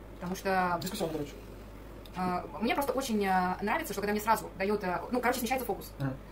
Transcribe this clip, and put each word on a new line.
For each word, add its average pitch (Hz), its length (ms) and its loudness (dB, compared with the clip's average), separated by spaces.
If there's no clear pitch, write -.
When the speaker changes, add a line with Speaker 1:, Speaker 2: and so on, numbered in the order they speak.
Speaker 1:
Потому 180 220 -4
что 185 440 2
Speaker 2:
Дискуссионно, 170 320 -2
короче. 147 200 -4
Speaker 1:
а, 180 300 0
мне 262 140 2
просто 381 180 2
очень, 220 340 2
а, 185 360 4
нравится, 214 320 0
что 196 80 -2
когда 202 100 2
мне 214 80 2
сразу 214 380 2
даёт, 202 260 2
а, 120 260 0
ну, 240 100 4
короче, 247 200 4
смещается 247 260 0
фокус. - 320 -4
Speaker 2:
Мгм. 135 140 0